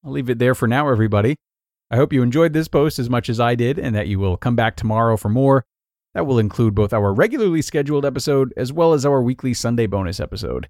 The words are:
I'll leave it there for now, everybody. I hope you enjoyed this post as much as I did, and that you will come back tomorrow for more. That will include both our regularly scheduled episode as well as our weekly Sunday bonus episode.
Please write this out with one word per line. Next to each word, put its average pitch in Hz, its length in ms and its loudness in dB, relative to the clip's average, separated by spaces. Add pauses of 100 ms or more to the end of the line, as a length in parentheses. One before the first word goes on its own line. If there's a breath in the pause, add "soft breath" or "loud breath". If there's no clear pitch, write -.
I'll 139 100 -12
leave 135 180 -4
it 120 80 -2
there 123 160 4
for 120 120 -2
now, 139 220 0
everybody. 110 480 2 (540)
I 117 60 -2
hope 143 180 2
you 127 80 4
enjoyed 151 320 2
this 156 120 -2
post 151 320 0
as 123 120 -4
much 120 180 -2
as 113 100 -4
I 120 180 2
did, 123 220 0
and 123 160 -4
that 104 140 -2
you 98 100 -2
will 95 200 0
come 120 180 0
back 113 180 0
tomorrow 110 440 0
for - 100 -4
more. 135 360 2 (500)
That 160 120 -2
will 131 120 2
include 110 360 0
both 104 200 0
our 101 180 0
regularly 180 500 0
scheduled 143 440 -2
episode 135 500 0
as 127 160 -4
well 165 220 2
as 135 100 0
our 143 160 2
weekly 127 320 -2
Sunday 117 340 -2
bonus 95 320 -4
episode. 64 520 -8